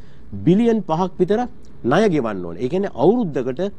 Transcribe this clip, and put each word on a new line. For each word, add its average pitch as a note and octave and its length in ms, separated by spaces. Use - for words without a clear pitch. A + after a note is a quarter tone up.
බිලියන් G3 480
පහක් E3+ 380
විතර F#3 200
ණය D#3 260
ගෙවන්න A2+ 360
ඕනේ. E2+ 180
ඒ B2+ 60
කියන්නේ F#3 260
අවුරුද්දකට C#3+ 680